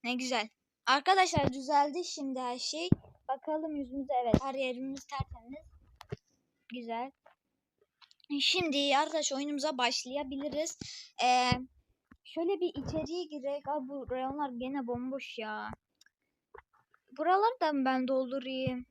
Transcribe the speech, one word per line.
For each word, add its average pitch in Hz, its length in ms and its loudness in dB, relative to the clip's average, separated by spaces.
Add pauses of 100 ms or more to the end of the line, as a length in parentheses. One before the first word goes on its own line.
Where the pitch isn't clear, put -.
Ne 240 100 0
güzel. 247 340 0 (380)
Arkadaşlar 294 640 6
düzeldi 285 520 2
şimdi 269 360 -4
her 247 180 -4
şey. 320 300 -4 (400)
Bakalım 311 480 -6
yüzümüze, 269 360 -8 (100)
evet 233 200 0
her 269 120 -6
yerimiz 262 520 -6
tertemiz. 262 600 -10 (1000)
Güzel. 233 420 -6 (1300)
Şimdi 285 560 4
arkadaş 311 360 2
oyunumuza 285 460 -2
başlayabiliriz. 269 1000 -2 (460)
Ee, 247 260 6 (760)
şöyle 339 360 0
bir 359 80 0
içeriye 311 560 -4
girek. 285 440 -6
Abi 277 200 -2
bu 269 220 -8
reyonlar 269 400 -2
gene 254 360 -4
bomboş 254 520 -6
ya. 214 320 -6 (1500)
Buraları 392 440 4
da 311 120 4
mı 277 120 2
ben 262 240 2
doldurayım? 262 840 -2